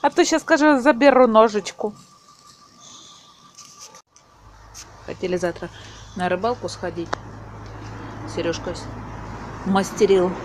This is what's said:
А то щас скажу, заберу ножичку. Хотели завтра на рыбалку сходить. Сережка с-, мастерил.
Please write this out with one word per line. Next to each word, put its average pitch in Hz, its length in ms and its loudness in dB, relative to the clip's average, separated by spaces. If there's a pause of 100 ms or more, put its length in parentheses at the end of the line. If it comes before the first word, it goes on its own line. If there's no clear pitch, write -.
А 285 80 2
то 349 140 2
щас 320 180 0
скажу, 302 380 4
заберу 254 460 6
ножичку. 214 680 2 (3000)
Хотели 180 300 -6
завтра 170 320 -6 (480)
на 180 120 -4
рыбалку 196 400 -4
сходить. 170 400 -10 (1300)
Сережка 170 400 -6
с-, - 100 -14 (800)
мастерил. 190 680 2 (140)